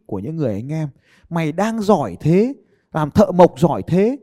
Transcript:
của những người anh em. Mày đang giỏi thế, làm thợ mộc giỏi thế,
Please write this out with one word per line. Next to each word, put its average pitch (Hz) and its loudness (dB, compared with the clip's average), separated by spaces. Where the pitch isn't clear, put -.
của 101 -8
những 135 -10
người 139 -2
anh 120 -8
em. 156 -4
Mày 165 -4
đang 214 -4
giỏi 147 0
thế, 202 2
làm 147 -2
thợ 208 4
mộc 175 4
giỏi 107 0
thế, 208 0